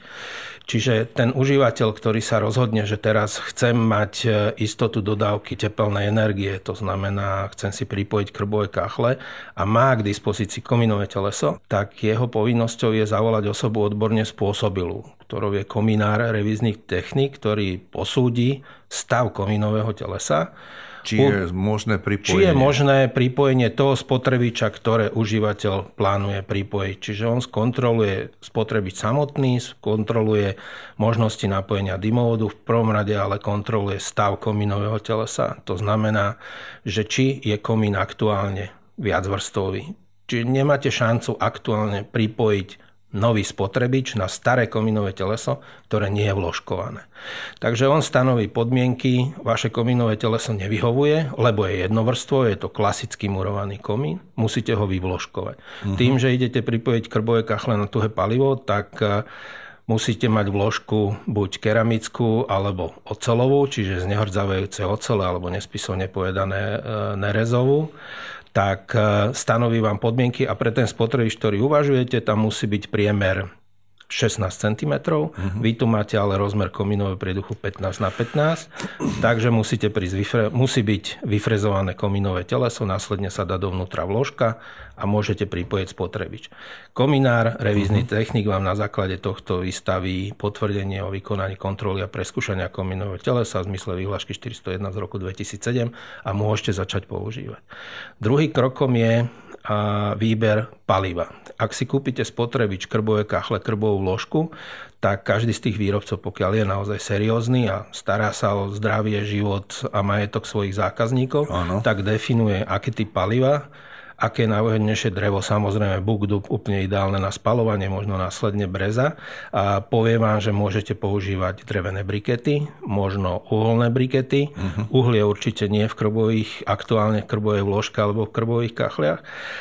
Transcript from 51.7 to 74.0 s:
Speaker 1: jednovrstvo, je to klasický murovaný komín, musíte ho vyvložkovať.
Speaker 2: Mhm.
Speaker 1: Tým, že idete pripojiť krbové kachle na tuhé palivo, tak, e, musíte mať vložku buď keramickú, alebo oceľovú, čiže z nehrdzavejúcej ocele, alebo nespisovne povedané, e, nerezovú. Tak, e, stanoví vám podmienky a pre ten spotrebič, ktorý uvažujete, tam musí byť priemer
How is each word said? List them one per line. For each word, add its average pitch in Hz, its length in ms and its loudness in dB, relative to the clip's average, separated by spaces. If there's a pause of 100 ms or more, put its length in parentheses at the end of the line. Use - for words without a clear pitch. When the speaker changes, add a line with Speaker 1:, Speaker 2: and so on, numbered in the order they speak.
Speaker 1:
jednovrstvo, 113 580 2
je 104 120 2
to - 100 -6
klasický 104 640 -2
murovaný 98 480 -4
komín, 147 400 -2 (160)
musíte 113 400 0
ho 104 100 2
vyvložkovať. 92 720 -4 (320)
Speaker 2:
Mhm. 98 80 0
Speaker 1:
Tým, 123 240 4
že 127 160 4
idete 127 240 0
pripojiť 113 480 0
krbové 113 400 0
kachle 107 320 0
na 104 80 0
tuhé 107 240 0
palivo, 123 480 2
tak, - 400 -4
e, 104 240 2 (640)
musíte 113 400 0
mať 104 240 2
vložku 104 480 0 (260)
buď 101 380 -2
keramickú, 113 800 2
alebo 95 480 -2 (160)
oceľovú, 123 640 2
čiže 95 320 -2
z - 60 -4
nehrdzavejúcej 101 760 0
ocele, 101 400 0
alebo 90 240 -2
nespisovne 92 640 -4
povedané, 95 480 -2 (140)
e, 113 60 -4 (360)
nerezovú. 120 720 2 (640)
Tak, 98 400 0
e, 117 100 2 (320)
stanoví 117 460 2
vám 107 240 2
podmienky 123 420 2
a - 140 0
pre 120 160 0
ten 120 160 2
spotrebič, 113 480 0
ktorý 101 240 0
uvažujete, 139 580 4
tam 107 220 2
musí 110 240 0
byť 101 240 -2
priemer 101 640 2 (540)